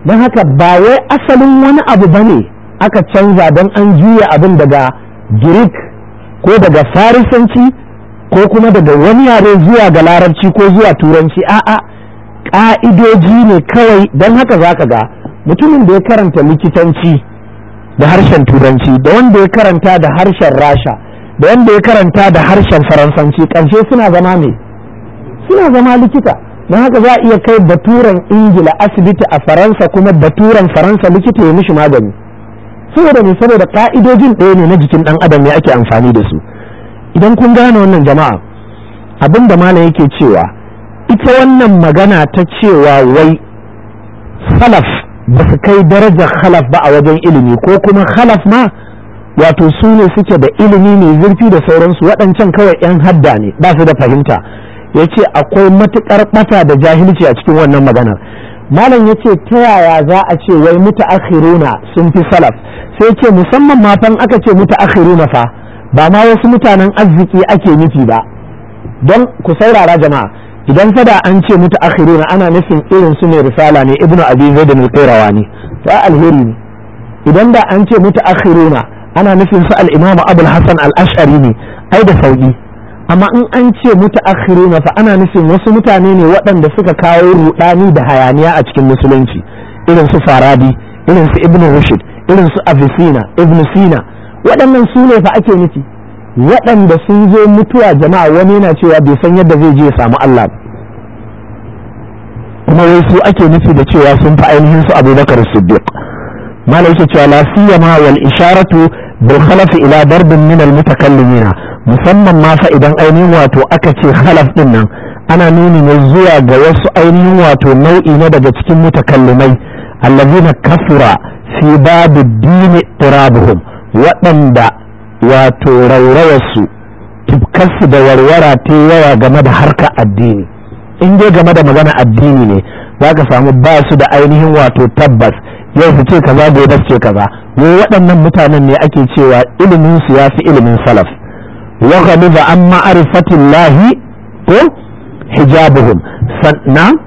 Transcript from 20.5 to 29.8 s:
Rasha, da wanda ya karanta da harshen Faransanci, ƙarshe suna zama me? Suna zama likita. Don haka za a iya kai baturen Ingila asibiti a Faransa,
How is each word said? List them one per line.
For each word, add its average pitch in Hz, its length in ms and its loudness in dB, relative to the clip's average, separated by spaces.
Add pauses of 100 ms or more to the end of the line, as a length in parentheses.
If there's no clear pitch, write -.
Rasha, 135 400 -2 (400)
da 151 140 0
wanda 226 240 2
ya 208 80 2
karanta 196 500 0
da 165 100 0
harshen 165 440 0
Faransanci, 147 580 0 (100)
ƙarshe 170 380 0
suna 240 200 0
zama 180 280 0
me? 147 100 -2 (960)
Suna 381 320 0
zama 247 220 0
likita. 240 360 -2 (340)
Don 202 140 -2
haka 247 200 0
za 240 120 2
a 240 120 2
iya 226 140 2
kai 226 200 0
baturen 202 680 0
Ingila 190 500 0
asibiti 202 500 -2
a 151 140 -4
Faransa, 175 480 0